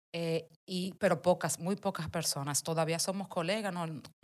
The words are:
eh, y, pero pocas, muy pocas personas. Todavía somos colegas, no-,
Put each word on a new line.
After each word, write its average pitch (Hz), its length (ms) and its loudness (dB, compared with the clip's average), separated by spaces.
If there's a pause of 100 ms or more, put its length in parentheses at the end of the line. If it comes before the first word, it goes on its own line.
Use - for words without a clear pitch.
(180)
eh, 165 300 0 (180)
y, 185 320 -4
pero 175 220 4
pocas, 175 400 4
muy 180 160 0
pocas 170 320 -2
personas. 147 540 -2
Todavía 165 360 2
somos 190 300 -2
colegas, 196 440 -2
no-, 165 280 -4 (240)